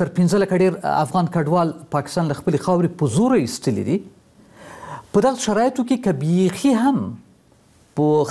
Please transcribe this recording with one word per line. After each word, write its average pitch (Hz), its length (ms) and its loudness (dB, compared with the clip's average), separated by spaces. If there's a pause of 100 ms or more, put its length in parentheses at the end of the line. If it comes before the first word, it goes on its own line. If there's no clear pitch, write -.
تر 180 160 -4
پنځه 175 160 4 (100)
لکه 180 160 2
ډېر 185 120 4 (280)
افغان 170 320 0
کډوال 165 400 0 (240)
پاکستان 156 360 -2
له - 100 -6
خپلې 170 140 0 (120)
خاورې 175 180 2 (140)
په 147 60 2 (100)
زوره 233 240 4
ایستلي 113 480 -4
دي. 185 100 0 (1120)
په 208 180 2
دغه 247 200 -4
شرایطو 240 400 0
کې 262 80 0 (100)
که 190 40 2 (100)
بیخي 180 640 2
هم 190 180 0 (960)
په 151 320 4